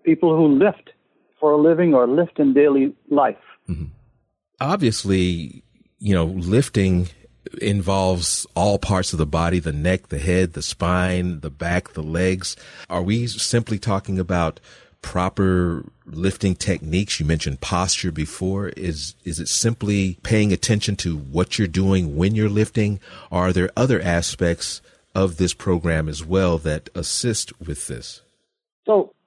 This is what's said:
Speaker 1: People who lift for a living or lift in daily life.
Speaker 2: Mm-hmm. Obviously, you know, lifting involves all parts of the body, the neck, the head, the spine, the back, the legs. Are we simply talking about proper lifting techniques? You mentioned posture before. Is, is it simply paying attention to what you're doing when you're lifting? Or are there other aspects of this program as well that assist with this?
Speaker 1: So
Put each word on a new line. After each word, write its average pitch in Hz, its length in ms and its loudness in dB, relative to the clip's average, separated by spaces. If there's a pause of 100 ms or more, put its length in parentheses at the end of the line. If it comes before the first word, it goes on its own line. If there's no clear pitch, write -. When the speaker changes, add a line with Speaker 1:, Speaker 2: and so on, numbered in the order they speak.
Speaker 1:
People 160 320 4
who 151 240 6
lift 196 300 0 (500)
for 151 120 4
a 151 60 4
living 165 360 6
or 123 120 6
lift 156 320 0
in 139 160 4
daily 139 400 4 (160)
life. 143 280 2 (320)
Speaker 2:
Mm-hmm. 80 160 -6 (760)
Obviously, 98 1040 0 (360)
you 101 140 0
know, 85 120 4
lifting 92 840 0 (540)
involves 95 920 0
all 101 260 2
parts 92 340 0
of 82 60 -4
the 78 60 4
body, 85 340 0
the 82 120 -6
neck, 82 360 -2
the 73 120 -6
head, 87 340 0
the 76 80 -8
spine, 90 760 -2
the 76 100 -10
back, 85 440 -6
the 80 100 -8
legs. 92 540 -2 (320)
Are 90 140 -2
we 117 240 0
simply 113 520 -4
talking 98 400 -2
about 85 400 -2 (420)
proper 90 840 0 (220)
lifting 92 480 -2
techniques? 85 640 -2
You 76 80 -2
mentioned 76 340 -2
posture 90 500 -2
before. 92 580 -4
Is, 78 440 -8 (100)
is 80 160 -8
it 80 80 -6
simply 101 760 0
paying 107 280 2
attention 104 460 0
to 82 180 -4
what 73 440 -4
you're 104 80 2
doing 90 480 0
when 92 180 2
you're 107 160 2
lifting? 104 500 0 (300)
Or 90 200 0
are 92 40 2
there 90 240 2
other 117 240 2
aspects 85 800 -2 (320)
of 92 240 0
this 90 160 0
program 82 560 -2
as 76 160 -10
well 87 320 2
that 76 380 -4
assist - 680 -6
with 78 240 -10
this? - 380 -14 (640)
Speaker 1:
So 208 260 2 (140)